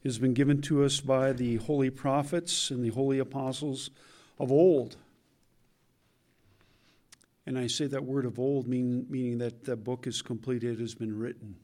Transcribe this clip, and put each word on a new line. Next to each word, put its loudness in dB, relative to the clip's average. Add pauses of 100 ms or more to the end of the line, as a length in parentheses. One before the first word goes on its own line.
It -2
has -4
been 4
given 4
to 2
us 2
by 2
the 0
holy 0
prophets -2
and -2
the 2
holy 0
apostles -4 (480)
of 0
old. 6 (2500)
And -4
I -2
say -2
that -4
word -2
of -4
old, 0
mean-, 0
meaning -2
that -6
the -2
book -6
is -4
complete, -4
it -2
has -6
been -6
written. -8